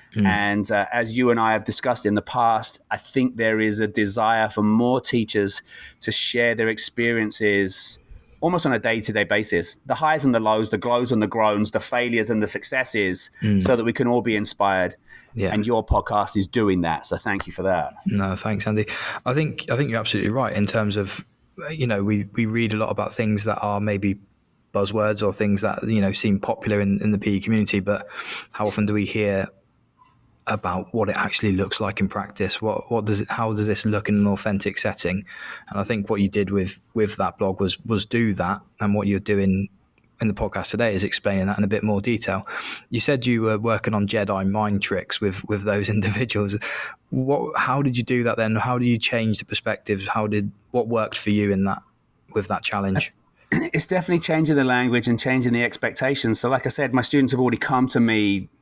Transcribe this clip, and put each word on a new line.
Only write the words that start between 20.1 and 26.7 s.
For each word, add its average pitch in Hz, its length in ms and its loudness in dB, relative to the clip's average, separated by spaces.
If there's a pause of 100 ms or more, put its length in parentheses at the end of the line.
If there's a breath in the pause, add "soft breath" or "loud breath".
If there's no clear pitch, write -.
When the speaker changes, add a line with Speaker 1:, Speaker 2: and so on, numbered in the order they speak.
Speaker 1:
right 120 240 0
in 104 100 2
terms 104 300 0
of, 98 300 -4 (440)
you 151 180 -2
know, 101 160 0
we, 104 300 0
we 117 120 0
read 113 260 0
a 107 60 0
lot 107 120 0
about 104 240 -4
things 107 300 0
that 104 180 -2
are 104 200 -2
maybe 101 380 0 (540)
buzzwords 104 520 0
or 98 80 2
things 101 280 0
that, 107 260 -2
you 110 140 4
know, 98 100 4
seem 98 280 2
popular 104 420 0